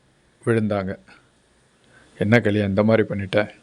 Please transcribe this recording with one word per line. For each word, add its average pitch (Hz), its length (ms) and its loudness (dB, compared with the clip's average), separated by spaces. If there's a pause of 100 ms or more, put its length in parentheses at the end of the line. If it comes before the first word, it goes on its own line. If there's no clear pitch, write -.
(440)
விழுந்தாங்க. 104 540 -2 (1200)
"என்ன 117 220 4
கலியன் 104 280 0
இந்த 98 140 0
மாதிரி 110 260 2
பண்ணிட்ட? 104 420 -4 (120)